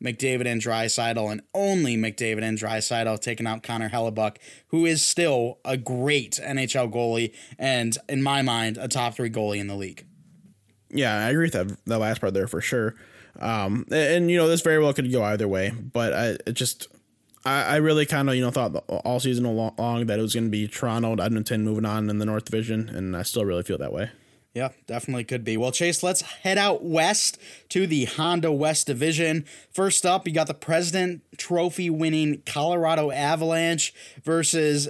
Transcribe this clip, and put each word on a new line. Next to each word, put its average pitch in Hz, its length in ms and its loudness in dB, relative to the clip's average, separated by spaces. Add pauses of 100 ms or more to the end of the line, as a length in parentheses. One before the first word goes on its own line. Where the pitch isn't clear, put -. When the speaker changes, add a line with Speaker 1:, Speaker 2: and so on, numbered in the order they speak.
Speaker 1:
McDavid 123 420 -2
and 117 160 -2
Draisaitl, 113 720 0
and 107 100 -8 (120)
only 185 420 2
McDavid 110 480 -2
and 110 140 -2
Draisaitl 110 640 -2
taking 117 260 -4
out 110 160 -6
Connor 113 260 -4
Hellebuyck, 110 460 -2 (320)
who 165 180 2
is 160 160 2
still 131 640 2
a 135 140 -2
great 127 640 0
N 139 140 -4
H 131 180 -2
L 123 140 0
goalie 117 440 0 (240)
and, 123 400 0 (120)
in 135 120 0
my 139 200 2
mind, 117 360 0
a 110 120 -6
top 120 260 -2
three 120 140 -2
goalie 107 300 -2
in 101 80 -4
the 101 80 -6
league. 98 300 -10 (840)
Speaker 2:
Yeah, 113 360 2
I 113 40 2
agree 160 160 2
with 165 80 0
that, 95 320 -4
that 113 140 0
last 110 200 0
part 95 140 0
there 98 160 0
for - 100 -4
sure. 113 360 -2 (440)
Um, 107 520 -2
a-, 156 260 4
and, 175 120 2
you 175 60 4
know, 165 140 4
this 165 100 4
very 160 240 4
well 147 100 4
could 131 160 -2
go 123 140 2
either 104 240 0
way, 95 240 0
but 117 420 -2
I, 110 120 0 (200)
it 117 80 -4
just, - 340 -4 (580)
I, 135 180 2
I 123 140 2
really 151 280 4
kinda, 139 300 2
you 127 60 2
know, 123 100 2
thought 120 220 0
the, - 60 -4
all 120 420 -2
season 123 240 0
alo-, 113 320 -2
long 120 300 0
that 107 120 0
it - 20 0
was 113 140 0
gonna 113 140 0
be 107 180 -2
Toronto 113 460 -2
and 110 80 0
Edmonton 110 420 0
moving 107 220 0
on 107 240 0
in 104 80 -2
the 104 80 -2
North 107 180 -2
Division, 110 460 -2
and 92 260 -6
I 87 80 -4
still 107 220 0
really 87 180 0
feel 87 140 -4
that 67 160 -6
way. 98 160 -4 (440)
Speaker 1:
Yeah, 127 160 -4 (160)
definitely 120 380 -6
could 123 220 -6
be. 110 100 0
Well, 123 160 0
Chase, 170 320 0
let's 180 180 0
head - 360 -2
out 202 260 2
west 165 540 2 (320)
to 190 180 2
the 156 180 2
Honda 165 460 0
West 151 360 2
Division. 156 580 0 (260)
First 190 340 2
up, 185 220 2
you 165 60 -2
got 156 140 2
the 156 80 -6
President 175 640 0 (160)
Trophy 175 520 0
winning 156 560 0
Colorado 160 640 2
Avalanche 160 800 0 (300)
versus 151 680 2